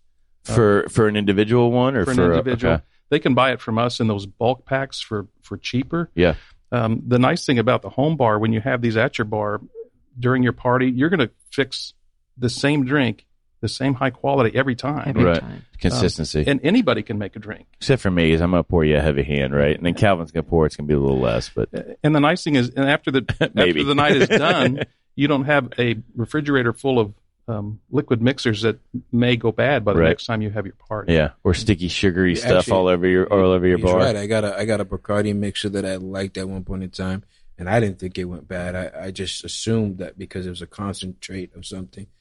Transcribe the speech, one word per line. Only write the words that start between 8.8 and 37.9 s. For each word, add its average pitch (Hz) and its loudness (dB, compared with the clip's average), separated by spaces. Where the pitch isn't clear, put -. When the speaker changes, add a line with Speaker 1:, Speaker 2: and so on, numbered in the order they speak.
Speaker 1:
these 113 0
at 123 0
your 107 -2
bar, 104 -4
during 123 2
your 120 2
party, 127 2
you're 131 2
gonna 151 0
fix - -6
the 123 0
same 139 0
drink, 127 0
the 113 -4
same 135 -2
high 131 -2
quality 139 0
every 135 0
time. 139 -6
Speaker 3:
Every - 0
Speaker 2:
Right. 85 2
Speaker 3:
time. 55 -12
Speaker 2:
Consistency. 87 -2
Speaker 1:
Um, 78 0
and 139 0
anybody 147 2
can 107 -8
make 98 -8
a - -16
drink. 101 -16
Speaker 2:
Except - 0
for 98 0
me, 82 4
'cause 80 4
I'm 87 2
gonna 85 2
pour 82 2
you 76 4
a 76 2
heavy 71 2
hand, 69 -2
right? 71 2
And - -6
then 87 0
Calvin's 90 0
gonna 80 -4
pour, 82 2
it's - -4
gonna 73 -8
be 76 2
a 71 4
little 67 2
less, 57 -2
but 55 -2
Speaker 1:
And 151 2
the 147 2
nice 160 0
thing 147 0
is, 123 0
and 135 -2
after 151 0
the, 131 2
Speaker 2:
<laughs> - -4
Maybe. 151 2
Speaker 1:
after 139 0
the 143 0
night 147 4
is - 4
Speaker 2:
<laughs> 220 2
Speaker 1:
done, 143 0
you 143 0
don't 135 0
have 139 0
a 120 0
refrigerator 131 0
full 131 0
of, 104 0
um, 107 -8
liquid - 0
mixers 117 0
that 110 0
may 123 2
go 117 0
bad 120 0
by 104 2
the 92 2
Speaker 2:
Right. 82 4
Speaker 1:
next - -2
time 110 -4
you 107 -4
have 104 -6
your - -14
party. 104 -4
Speaker 2:
Yeah, 78 2
or 92 2
sticky, 90 -2
sugary 90 2
Speaker 4:
Yeah, 85 -2
Speaker 2:
stuff - 2
Speaker 4:
actually, 90 -2
Speaker 2:
all 92 4
over 90 2
your, 92 2
all 95 4
over 92 2
your 90 4
Speaker 4:
he's - -2
Speaker 2:
bar. 90 4
Speaker 4:
right. 110 2
I 101 -6
got 110 0
a, 98 -4
I 104 -4
got 107 0
a 98 -4
Bacardi 101 -2
mixer 101 -4
that 98 -4
I 95 -6
liked 95 -8
at 95 -8
one 95 -8
point 95 -8
in 90 -10
time, 95 -6
and 90 -10
I 113 2
didn't 98 -2